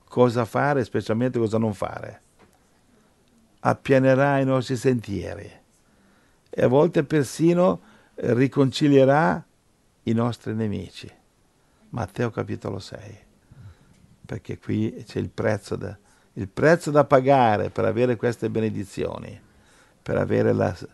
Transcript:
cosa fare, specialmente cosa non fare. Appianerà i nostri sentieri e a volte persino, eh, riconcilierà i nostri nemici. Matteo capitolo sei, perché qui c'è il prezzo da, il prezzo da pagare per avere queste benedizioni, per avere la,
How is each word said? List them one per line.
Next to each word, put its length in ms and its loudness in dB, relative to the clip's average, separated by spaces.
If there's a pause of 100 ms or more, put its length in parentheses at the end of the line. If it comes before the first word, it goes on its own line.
cosa 400 2
fare, 400 0
specialmente 560 -2
cosa 180 0
non 160 0
fare. 480 -10 (1400)
Appianerà 760 2
i 80 0
nostri 280 -2
sentieri 800 -4 (960)
e 140 -2
a 40 4
volte 380 2
persino, 760 0 (340)
eh, 180 -2
riconcilierà 1120 4 (600)
i 80 -2
nostri 420 -2
nemici. 580 -8 (800)
Matteo 400 -6
capitolo 480 -8
sei, 360 -16 (1120)
perché 340 -12
qui 480 -4
c'è 120 -8
il 100 -6
prezzo 480 -4
da, 180 -12 (380)
il 160 -10
prezzo 420 2
da 140 4
pagare 640 4
per 160 -4
avere 320 0
queste 320 -4
benedizioni, 920 -6 (600)
per 160 -4
avere 380 2
la, 200 0 (180)